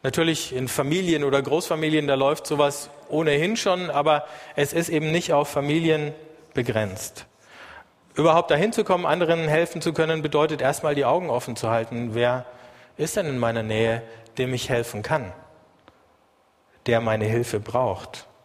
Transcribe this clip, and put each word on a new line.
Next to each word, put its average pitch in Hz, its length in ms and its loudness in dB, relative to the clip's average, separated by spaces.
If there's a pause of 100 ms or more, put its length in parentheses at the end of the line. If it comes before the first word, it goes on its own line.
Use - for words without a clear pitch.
Natürlich 156 500 0
in 127 140 -4
Familien 156 560 0
oder 139 180 4
Großfamilien, 156 680 0
da 139 80 4
läuft 135 300 0
sowas 143 440 0 (180)
ohnehin 156 480 2
schon, 180 340 0
aber 147 360 2 (320)
es 143 160 0
ist 170 160 0
eben 156 220 0
nicht 170 200 0
auf 147 160 4
Familien 151 680 0 (400)
begrenzt. 107 720 -4 (880)
Überhaupt 165 360 4
dahin 190 220 2
zu 220 100 0
kommen, 180 220 0
anderen 165 420 2
helfen 165 340 0
zu 165 120 -2
können, 160 280 0
bedeutet 151 400 0
erstmal 147 320 0
die 139 120 0
Augen 160 240 2
offen 120 260 -2
zu 113 140 -4
halten. 117 440 -2
Wer 123 320 0 (520)
ist 156 180 -4
denn 196 100 -2
in 135 140 -4
meiner 113 240 0
Nähe, 113 400 0 (340)
dem 127 160 -2
ich - 160 -6
helfen 117 340 -2
kann, 123 280 -2 (1500)
der 117 140 4
meine 110 260 0
Hilfe 113 360 -2
braucht? - 680 -4 (180)